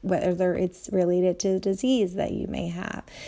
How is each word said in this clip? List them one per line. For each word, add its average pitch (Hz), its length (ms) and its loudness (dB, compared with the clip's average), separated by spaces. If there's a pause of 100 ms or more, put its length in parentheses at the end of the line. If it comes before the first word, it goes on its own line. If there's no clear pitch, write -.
whether 180 520 2
it's - 380 -2
related 180 480 4
to 190 200 2
disease 202 540 2
that - 180 -2
you - 140 -4
may - 220 -4
have. - 360 -8 (240)